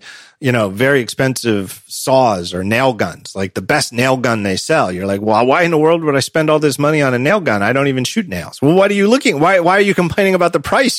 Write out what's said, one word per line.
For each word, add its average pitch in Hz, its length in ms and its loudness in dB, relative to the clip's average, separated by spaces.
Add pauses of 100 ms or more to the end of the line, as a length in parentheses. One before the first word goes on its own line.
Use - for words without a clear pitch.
(380)
you 131 140 0
know, 110 160 0
very 127 320 2
expensive 113 880 -4
saws 110 640 0
or 90 100 -4
nail 120 300 0
guns, 98 420 -8
like 98 200 -6
the 98 80 -6
best 143 280 -2
nail 127 280 0
gun 117 240 -2
they 98 140 -2
sell. 127 360 0
You're 92 140 -6
like, 98 160 -4
"Well, 110 240 2
why 156 160 2
in 170 80 2
the 160 80 2
world 165 260 2
would 147 120 0
I 131 40 2
spend 156 300 -2
all 156 80 4
this 147 200 0
money 147 240 2
on 131 120 2
a 120 40 0
nail 170 220 0
gun? 110 220 0
I 110 120 2
don't 139 140 0
even 131 160 -2
shoot 214 240 -4
nails." - 320 -10
Well, 147 140 4
what 196 160 4
are 202 40 -2
you 202 140 2
looking, 240 320 2
why, 185 200 4
why 180 180 2
are - 40 4
you 202 120 2
complaining 185 400 0
about 175 200 0
the 156 60 -2
price? 226 380 0